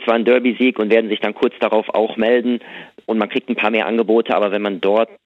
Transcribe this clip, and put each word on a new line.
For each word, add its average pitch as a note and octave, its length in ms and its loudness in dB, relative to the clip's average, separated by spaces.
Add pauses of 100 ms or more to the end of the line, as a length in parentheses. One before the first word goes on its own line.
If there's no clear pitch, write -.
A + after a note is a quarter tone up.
zwar A#2 80 2
einen A#2 100 0
Derby-Sieg B2 560 2
und G#2+ 140 0
werden A2+ 160 2
sich G#2 100 -4
dann G#2+ 140 -4
kurz - 260 -2
darauf A2 300 0
auch A2 260 -2
melden A#2+ 440 0 (460)
und A2+ 120 -2
man G#2 100 0
kriegt - 220 -6
ein A#2 60 -4
paar G#2+ 160 0
mehr G#2+ 160 0
Angebote, A2 480 0
aber G2+ 160 0
wenn G#2 100 -2
man G2+ 180 -4
dort G#2+ 300 2 (160)